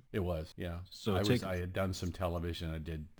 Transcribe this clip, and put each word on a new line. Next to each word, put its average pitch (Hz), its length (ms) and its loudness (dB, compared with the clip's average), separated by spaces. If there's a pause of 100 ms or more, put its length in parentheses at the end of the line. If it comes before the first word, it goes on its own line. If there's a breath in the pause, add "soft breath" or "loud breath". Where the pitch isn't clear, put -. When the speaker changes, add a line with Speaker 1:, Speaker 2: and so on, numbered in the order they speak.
(120)
Speaker 1:
It 110 80 0
was, 85 380 0
yeah. 87 200 -4 (120)
Speaker 2:
So - 260 0
Speaker 1:
I 95 40 6
Speaker 2:
take 101 100 6
Speaker 1:
was, 123 140 6
I 92 140 0
had 90 160 -2
done 95 200 2
some 90 180 -2
television. 85 640 -2
I 80 40 -2
did, 78 280 -6 (140)